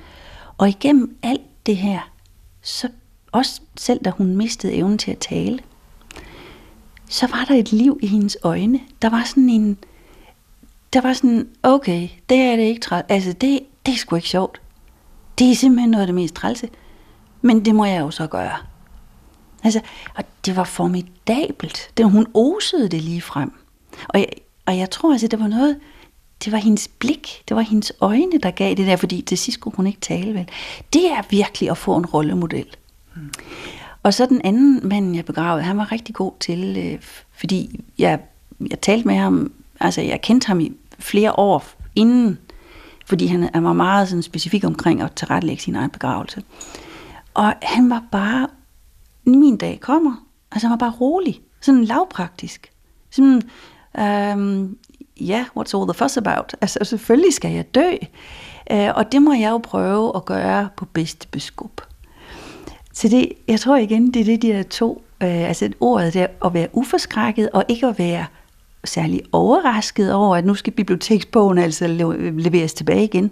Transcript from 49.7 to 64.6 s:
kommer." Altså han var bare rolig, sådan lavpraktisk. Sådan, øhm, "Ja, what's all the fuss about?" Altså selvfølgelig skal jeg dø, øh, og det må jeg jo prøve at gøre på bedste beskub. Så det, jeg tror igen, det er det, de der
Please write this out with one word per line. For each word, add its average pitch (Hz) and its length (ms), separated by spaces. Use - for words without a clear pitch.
kommer." 277 440
Altså 220 160
han 226 40
var 233 180
bare 233 120
rolig, 302 400
sådan 262 220
lavpraktisk. 220 880
Sådan, 262 320
øhm, 202 800
"Ja, 214 260
what's - 180
all 190 100
the 175 60
fuss - 240
about?" - 440
Altså - 220
selvfølgelig 247 500
skal 170 180
jeg 165 240
dø, 339 160
øh, 202 240
og 220 160
det 277 100
må 294 120
jeg 220 160
jo 226 80
prøve 208 580
at 185 100
gøre 190 520
på 180 80
bedste - 420
beskub. - 540
Så - 100
det, 247 260
jeg 220 120
tror 269 160
igen, 226 380
det 247 60
er 214 60
det, 226 160
de 233 60
der 196 160